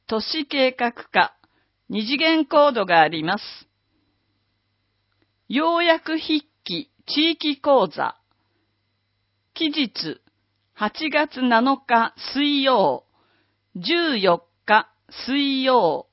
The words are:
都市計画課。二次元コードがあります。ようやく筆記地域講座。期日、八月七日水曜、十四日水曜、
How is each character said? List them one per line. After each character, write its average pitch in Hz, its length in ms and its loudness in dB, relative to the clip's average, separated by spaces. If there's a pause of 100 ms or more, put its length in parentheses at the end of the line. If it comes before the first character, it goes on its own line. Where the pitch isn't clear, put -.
都 220 140 -4
市 311 240 -6
計 269 280 0
画 240 200 -4
課。 - 420 -2 (540)
二 214 160 -4
次 254 140 -4
元 320 260 2
コ 294 240 4
ー 285 40 0
ド 226 120 0
が 175 160 4
あ 156 80 6
り 160 140 -6
ま 185 160 -2
す。 - 60 -16 (2000)
よ 320 280 0
う 339 80 0
や 330 160 2
く 320 180 -4
筆 311 220 -2 (240)
記 170 260 -8 (160)
地 311 240 0
域 302 300 -6
講 262 280 4
座。 - 320 -8 (1300)
期 320 160 -4
日、 247 500 -6 (540)
八 214 340 -6
月 302 320 -4
七 254 380 2
日 226 360 0 (200)
水 285 280 0
曜、 196 420 2 (680)
十 277 440 -2
四 185 240 2 (240)
日 214 240 2 (180)
水 269 540 -4
曜、 202 500 0